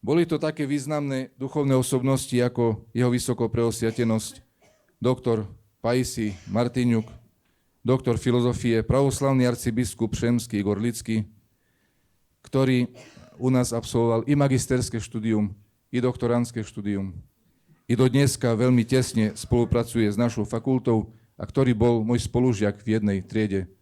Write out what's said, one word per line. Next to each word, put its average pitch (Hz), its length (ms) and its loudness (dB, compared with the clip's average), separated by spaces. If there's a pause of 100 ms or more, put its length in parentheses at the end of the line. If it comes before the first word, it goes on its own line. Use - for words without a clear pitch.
Boli 156 240 2
to 165 140 -2
také 156 260 -4
významné 139 680 -4
duchovné 135 400 0
osobnosti, 131 580 0
ako 120 600 0
jeho 123 160 2
vysokopreosviatenosť 113 1300 -2 (640)
doktor 120 420 0 (400)
Pajsi 117 480 -2 (160)
Martiniuk, 120 560 0 (800)
doktor 123 320 0
filozofie, 120 640 0
pravoslavný 135 640 2
arcibiskup 117 720 -2
Šemský 117 480 -2
Igor 101 160 0
Lický, 113 480 -4 (1120)
ktorý 131 480 2 (500)
u 123 120 -2
nás 123 240 2
absolvoval 117 540 0
i 147 100 4
magisterské 131 640 0
štúdium, 107 500 -2 (400)
i 123 80 -2
doktorandské 120 640 0
štúdium. 98 520 -6 (680)
I 120 140 0
do 131 100 6
dneska 131 480 2
veľmi 123 300 4
tesne 113 500 0
spolupracuje 117 720 0
s 104 80 -2
našou 113 320 -2
fakultou 117 640 0 (240)
a - 80 -10
ktorý 127 300 2
bol 117 320 4
môj 117 180 0
spolužiak 110 560 0
v 110 180 0
jednej 101 220 0
triede 98 480 -2 (140)